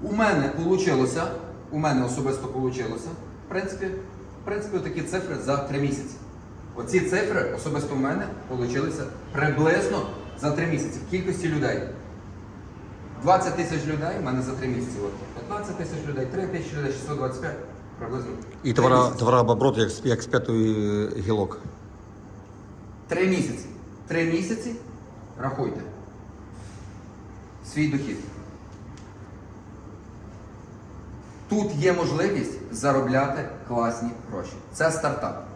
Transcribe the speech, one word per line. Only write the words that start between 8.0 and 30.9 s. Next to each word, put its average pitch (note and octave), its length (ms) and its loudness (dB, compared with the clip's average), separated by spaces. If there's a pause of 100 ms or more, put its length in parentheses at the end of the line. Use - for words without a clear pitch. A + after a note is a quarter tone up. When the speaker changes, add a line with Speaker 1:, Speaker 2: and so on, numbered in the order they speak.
Speaker 1:
получилися C3 560 0 (280)
приблизно D3+ 760 4 (340)
за D3 100 4
три E3 160 2
місяці - 400 0
в - 40 -6
кількості F3+ 380 0
людей. B2 340 2 (1400)
Двадцять F#3 340 6
тисяч D#3 300 0
людей D3+ 360 0
в - 20 -2
мене B2+ 180 0
за A#2+ 100 -2
три B2+ 160 -2
місяці. G#2 380 -2
От. G2 60 -2 (240)
П'ятнадцять - 420 -6
тисяч D3+ 300 -4
людей, C3 180 -2
три F#3 220 -2
тисячі D#3 300 -4
людей, C#3 140 0
шістсот C#3 260 -4
двадцять - 240 -2
п'ять, D#3+ 160 -4 (420)
приблизно B2 320 -4 (320)
Speaker 2:
І B2+ 100 4
Speaker 1:
три A#2+ 100 6
Speaker 2:
товара-, B2+ 200 10
Speaker 1:
місяці. B2 160 2
Speaker 2:
товарооборот B2 580 8
як G#3+ 120 6
з, - 140 -6
як A#2+ 180 4
з - 60 -6
п'ятої A2 840 4 (120)
гілок. G2+ 360 2 (1500)
Speaker 1:
Три F#3 200 4
місяці. E3+ 380 2 (420)
Три E3 180 2
місяці, A3 500 0 (640)
рахуйте, - 420 -2 (1900)
свій D3+ 140 4
дохід. C#3 300 0 (3250)